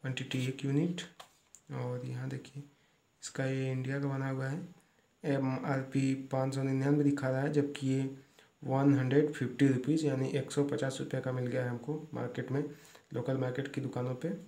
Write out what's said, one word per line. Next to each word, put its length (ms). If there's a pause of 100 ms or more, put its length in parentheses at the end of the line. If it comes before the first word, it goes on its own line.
क्वांटिटी 460
एक 180
यूनिट। 360 (720)
और 340
यहाँ 240
देखिए, 340 (600)
इसका 220
ये 260
इंडिया 280
का 80
बना 220
हुआ 180
है, 200 (560)
एम 420
आर 160
पी 340
पाँच 400
सौ 80
निन्यानवे 400
दिखा 260
रहा 120
है, 120
जबकि 340
ये 300 (460)
वन 360
हंड्रेड 340
फिफ्टी 340
रुपीज, 380
यानी 240
एक 220
सौ 120
पचास 360
रुपये 220
का 100
मिल 160
गया 160
है 60
हमको 440
मार्केट 380
में, 240 (380)
लोकल 240
मार्केट 360
की 80
दुकानों 340
पे। 180 (140)